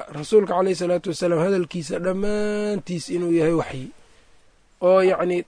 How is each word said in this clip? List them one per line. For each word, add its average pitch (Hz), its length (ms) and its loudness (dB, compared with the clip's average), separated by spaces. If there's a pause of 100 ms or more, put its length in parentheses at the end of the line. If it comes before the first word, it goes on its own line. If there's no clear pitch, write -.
(120)
rasuulka 175 420 2
calayhi 185 220 2
salaatu 180 340 -2
wasalaam 170 280 0
hadalkiisa 180 600 -2
dhammaantiis 208 1120 -2
inuu 175 220 -2
yahay 165 200 4
waxyi. 135 340 -4 (960)
Oo 185 200 6
yacni 180 460 2